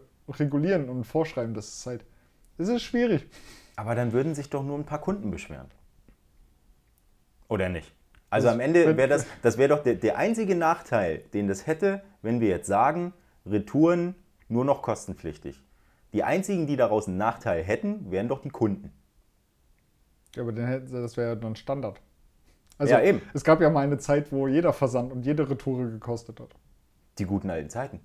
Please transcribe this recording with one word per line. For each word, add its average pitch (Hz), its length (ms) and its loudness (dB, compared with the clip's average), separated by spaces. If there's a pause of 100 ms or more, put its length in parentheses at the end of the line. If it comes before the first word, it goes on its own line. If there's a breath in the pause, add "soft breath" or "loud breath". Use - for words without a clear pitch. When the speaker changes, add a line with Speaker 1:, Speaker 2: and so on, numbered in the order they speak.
(300)
Speaker 1:
regulieren 147 580 0
und 127 160 -6
vorschreiben.“ 131 500 -2
Das 107 140 -8
ist - 180 -16
halt, 123 200 -10 (520)
das 175 120 -2
ist 240 140 -2
schwierig. 240 440 0 (480 loud breath)
Speaker 2:
Aber 107 200 -4
dann 120 180 0
würden 135 220 2
sich 143 140 -8
doch 139 140 -4
nur 143 140 -6
ein 147 80 -8
paar 147 160 -6
Kunden 202 300 -4
beschweren. 67 360 -12 (1800)
Oder 95 200 0
nicht? 85 240 -8 (360)
Also 110 180 4
Speaker 1:
Das 113 60 6
Speaker 2:
am 113 80 -2
Ende 165 240 6
Speaker 1:
wird 160 120 6
Speaker 2:
wär 131 100 4
das, 117 180 2 (160)
das 113 160 2
wär 135 100 6
doch 147 160 2
der, 117 120 2
der 110 220 0
einzige 202 380 0
Nachteil, 123 640 0 (140)
den 104 140 0
das 98 200 -4
hätte, 196 340 0 (200)
wenn 117 180 -2
wir 113 80 4
jetzt 90 200 0
sagen, 151 460 2 (320 soft breath)
Retouren 165 680 2 (320)
nur 117 160 0
noch 139 180 2
kostenpflichtig. 82 800 -8 (520)
Die 104 100 0
einzigen, 170 440 0
die 143 100 -2
daraus 110 300 2
einen 92 100 -2
Nachteil 101 460 -2
hätten, 160 480 -4
wären 98 180 -2
doch 135 120 -4
die 143 80 -10
Kunden. - 420 -8 (1400)
Speaker 1:
Ja, 127 80 -8
aber 117 100 -4
den 120 120 -4
hätten 131 220 -4
sie, 127 140 -8
das 117 160 -8
wär 117 100 0
ja 117 80 -2
dann 110 220 -6
Standard. 131 420 -6 (800)
Also, 131 160 4
Speaker 2:
Ja, 117 80 8
eben. 175 200 4 (120)
Speaker 1:
es 139 100 -4
gab 156 180 8
ja 156 80 8
mal 151 120 4
eine 143 160 0
Zeit, 147 340 0
wo 135 160 0
jeder 151 260 4
Versand 127 380 0
und 123 140 -8
jede 147 240 0
Retoure 127 400 -2
gekostet 113 500 -10
hat. 123 100 -18 (680)
Speaker 2:
Die 104 80 -2
guten 95 240 -2
alten 80 200 -6
Zeiten. 123 360 -10